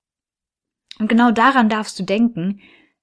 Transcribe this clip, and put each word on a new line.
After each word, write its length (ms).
Und 100
genau 240
daran 360
darfst 300
du 60
denken, 560